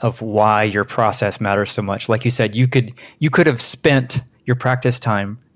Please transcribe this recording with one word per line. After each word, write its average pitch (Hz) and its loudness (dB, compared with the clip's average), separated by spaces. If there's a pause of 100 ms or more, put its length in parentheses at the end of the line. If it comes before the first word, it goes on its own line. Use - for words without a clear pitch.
of 117 -4
why 107 2
your 104 0
process 104 -2
matters 101 0
so - -6
much. 98 -6
Like 113 0
you 120 0
said, 110 0
you 127 4
could, 123 0 (240)
you 147 0
could 170 4
have 127 2
spent - 0 (220)
your 123 2
practice 127 0
time 104 -4 (180)